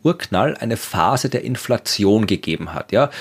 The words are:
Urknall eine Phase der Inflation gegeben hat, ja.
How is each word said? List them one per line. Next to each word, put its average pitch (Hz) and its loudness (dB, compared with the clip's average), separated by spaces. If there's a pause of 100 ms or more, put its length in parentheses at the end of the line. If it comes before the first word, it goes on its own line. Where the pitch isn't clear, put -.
Urknall 147 0
eine 113 -4
Phase 110 0
der 123 -2
Inflation 107 2
gegeben 82 -2
hat, - -10
ja. 139 4 (120)